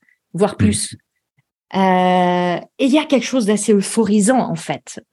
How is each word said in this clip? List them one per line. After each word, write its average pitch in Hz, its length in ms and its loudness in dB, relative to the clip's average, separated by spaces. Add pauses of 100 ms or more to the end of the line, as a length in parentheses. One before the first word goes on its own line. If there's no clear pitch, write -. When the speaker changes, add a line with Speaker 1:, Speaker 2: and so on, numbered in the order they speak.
(340)
Speaker 1:
voire 208 200 0
Speaker 2:
Mm. - 40 -18
Speaker 1:
plus. - 400 -2 (800)
Euh, 180 840 2 (220)
et 269 60 0
il 247 60 2
y 302 80 4
a 294 60 -2
quelque 285 200 0
chose 247 200 -2
d'assez 208 280 0
euphorisant, 208 680 2
en 165 160 -4
fait, - 580 -10